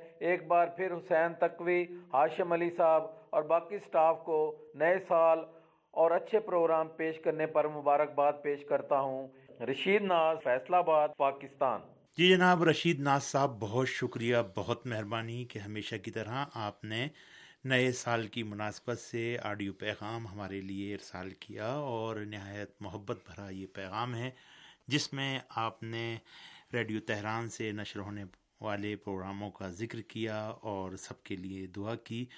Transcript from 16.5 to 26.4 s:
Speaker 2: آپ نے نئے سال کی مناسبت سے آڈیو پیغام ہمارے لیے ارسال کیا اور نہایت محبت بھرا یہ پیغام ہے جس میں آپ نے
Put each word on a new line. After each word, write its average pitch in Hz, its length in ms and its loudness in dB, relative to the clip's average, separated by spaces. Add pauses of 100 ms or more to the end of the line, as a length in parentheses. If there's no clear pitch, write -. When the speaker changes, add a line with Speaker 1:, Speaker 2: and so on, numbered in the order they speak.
Speaker 2:
آپ 104 300 -8
نے 110 240 -4 (560)
نئے 127 280 2
سال 117 360 -2
کی 113 160 -8
مناسبت 107 560 -8
سے 117 440 -6
آڈیو 101 300 -6
پیغام 107 540 -8
ہمارے 98 340 -10
لیے 98 320 -8
ارسال 95 360 -12
کیا 107 440 -10
اور 117 420 -6
نہایت 104 540 -10 (100)
محبت 101 460 -8
بھرا 98 240 -14
یہ 95 240 -10
پیغام 107 420 -6
ہے 123 160 -6 (560)
جس 143 260 -2
میں 135 260 -4 (100)
آپ 113 340 -4
نے 113 340 -6 (560)